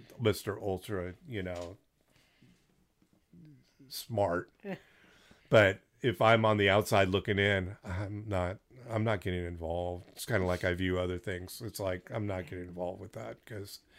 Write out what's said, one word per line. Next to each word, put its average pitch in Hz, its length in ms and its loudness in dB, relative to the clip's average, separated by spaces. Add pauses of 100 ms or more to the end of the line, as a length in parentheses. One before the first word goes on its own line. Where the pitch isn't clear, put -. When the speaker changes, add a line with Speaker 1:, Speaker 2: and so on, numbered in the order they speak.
(200)
Speaker 1:
Mister 104 420 0
Ultra, 92 520 -4 (120)
you 117 160 -6
know, 90 360 -8 (2000)
smart. 101 640 -2 (160)
Speaker 2:
Yeah. 190 100 -6 (760)
Speaker 1:
But 101 300 6 (220)
if 123 200 0
I'm 113 240 8
on 107 120 6
the 98 120 6
outside 101 400 6
looking 98 300 0
in, 98 460 2
I'm 104 420 -6
not 92 300 -2 (320)
I'm 110 140 -2
not 110 180 0
getting 90 240 -2
involved. 87 640 -6
It's - 160 -14
kinda 98 200 2
like 90 180 0
I 90 100 2
view 90 260 0
other 90 180 -2
things. 92 460 -8
It's 104 160 -10
like, 92 320 -4
I'm 113 160 -4
not 92 200 -4
getting 90 200 -10
involved 90 340 -8
with 101 120 -16
that 113 320 -14
'cause 101 340 -14 (200)